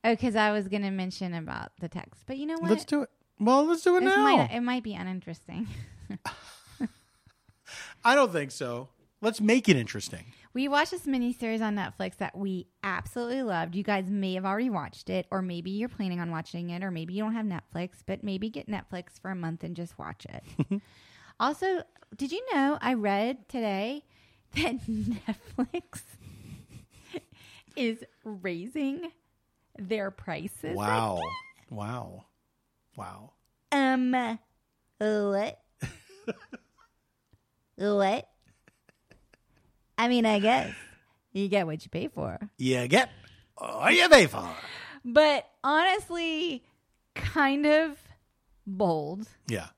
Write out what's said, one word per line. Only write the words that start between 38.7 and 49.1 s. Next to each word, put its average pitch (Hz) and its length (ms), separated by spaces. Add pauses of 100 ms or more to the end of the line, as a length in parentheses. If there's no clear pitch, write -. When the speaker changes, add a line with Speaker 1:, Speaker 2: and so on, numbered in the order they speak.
Speaker 1:
I 233 120
mean, 240 160
I 214 140
guess 226 340 (580)
you 196 160
get 196 180
what 156 200
you - 40
pay 214 200
for. - 280 (200)
Speaker 2:
You 127 320
get 240 200 (480)
what - 360
you 349 160
pay 247 160
for. 87 240 (560)
Speaker 1:
But 285 440 (140)
honestly, 330 1000 (520)
kind 285 500
of 302 320 (720)
bold. 185 600 (200)